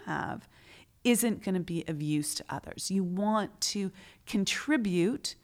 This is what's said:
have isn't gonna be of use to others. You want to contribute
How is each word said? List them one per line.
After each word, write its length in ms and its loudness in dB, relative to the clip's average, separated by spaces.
have 420 -4
isn't 400 4
gonna 160 0
be 300 -4
of 120 -2
use 340 0
to 140 -8
others. 400 -8
You 140 2
want 580 0
to 300 -2
contribute 1200 2